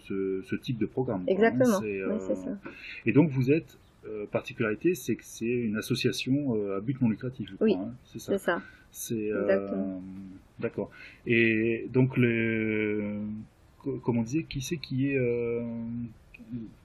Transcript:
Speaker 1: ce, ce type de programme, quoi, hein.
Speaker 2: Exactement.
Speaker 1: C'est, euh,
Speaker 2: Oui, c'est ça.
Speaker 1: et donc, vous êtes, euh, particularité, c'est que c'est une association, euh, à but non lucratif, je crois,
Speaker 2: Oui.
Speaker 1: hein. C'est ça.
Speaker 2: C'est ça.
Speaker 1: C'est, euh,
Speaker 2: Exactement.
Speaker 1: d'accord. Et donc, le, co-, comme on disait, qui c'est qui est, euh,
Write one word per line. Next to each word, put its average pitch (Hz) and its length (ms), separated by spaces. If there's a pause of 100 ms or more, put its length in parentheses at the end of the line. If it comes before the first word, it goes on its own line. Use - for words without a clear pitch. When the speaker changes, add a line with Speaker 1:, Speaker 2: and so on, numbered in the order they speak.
Speaker 1:
ce, 95 380
ce - 100
type 120 220
de 104 80
programme, 113 400
quoi, 185 80
hein. - 20
Speaker 2:
Exactement. 226 460
Speaker 1:
C'est, 202 200
euh, 185 120
Speaker 2:
Oui, 214 80
c'est - 160
ça. - 140 (560)
Speaker 1:
et 113 60
donc, 147 180
vous 131 200
êtes, - 280 (280)
euh, 107 240
particularité, 113 640
c'est - 220
que - 80
c'est - 220
une 117 300
association, 127 800
euh, 98 200
à 98 40
but 131 200
non 123 80
lucratif, 110 400
je 95 60
crois, 208 120
Speaker 2:
Oui. 214 80
Speaker 1:
hein. 95 140 (160)
C'est - 140
ça. - 140
Speaker 2:
C'est 196 120
ça. 175 180 (280)
Speaker 1:
C'est, 107 420
euh, 101 100
Speaker 2:
Exactement. 98 600 (560)
Speaker 1:
d'accord. 113 320 (360)
Et 113 640
donc, 127 280
le, 110 960 (680)
co-, 131 220
comme 120 140
on 117 40
disait, 131 200
qui 135 180
c'est 165 180
qui 135 340
est, 135 60
euh, 120 440 (1200)